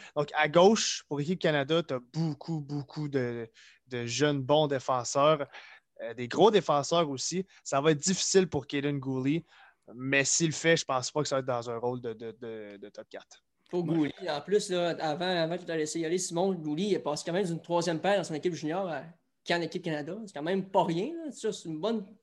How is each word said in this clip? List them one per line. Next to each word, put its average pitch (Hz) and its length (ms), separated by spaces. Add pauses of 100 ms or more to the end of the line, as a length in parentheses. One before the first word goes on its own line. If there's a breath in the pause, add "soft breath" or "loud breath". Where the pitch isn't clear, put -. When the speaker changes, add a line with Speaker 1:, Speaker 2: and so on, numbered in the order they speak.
(140 loud breath)
Speaker 1:
Donc, 147 200
à 151 140
gauche, 185 600
pour 143 120
Équipe 165 200
Canada, 156 420
t'as 131 160 (140)
beaucoup, 160 480
beaucoup 143 480
de, 120 420 (380 loud breath)
de 120 180
jeunes 139 340
bons 147 280
défenseurs, 139 800 (520 loud breath)
euh, 113 140
des 120 140
gros 185 240
défenseurs 165 580
aussi. 165 340 (200 soft breath)
Ça 139 160
va 156 100
être 151 80
difficile 190 480
pour 143 220
Caden 143 320
Gooley, 131 440 (520 soft breath)
mais 135 280
s'il 165 260
le - 20
fait, 165 240
je - 80
pense 127 260
pas 151 120
que - 40
ça - 80
va 135 60
être 131 60
dans 123 220
un 117 100
rôle 123 220
de, 120 120
de, 110 280
de, 110 360
de 101 120
top 107 220
quatre. - 320 (260)
Speaker 2:
Pour 180 160
Speaker 3:
Ouais. 160 120
Speaker 2:
Gouli, 156 340
en 147 120
plus, 196 280
là, 175 200 (100)
avant, 160 260
avant 170 300
que 175 60
tu 175 40
t'aies 165 100
laissé 156 220
y 165 80
aller, 170 120
Simon, 185 360
Gouli, 160 360
il 190 120
passe 170 220
quand 170 80
même 190 140
d'une 165 140
troisième 170 400
paire 196 180
dans 170 60
son 160 100
équipe 170 200
junior 165 340
à, 143 140 (440)
qu'en 175 140
équipe 170 220
Canada. 156 340 (100)
C'est 190 60
quand 143 100
même 190 280
pas - 140
rien, 185 240
là. 330 220
Ça, 220 220
c'est - 160
une 156 100
bonne 208 280 (160)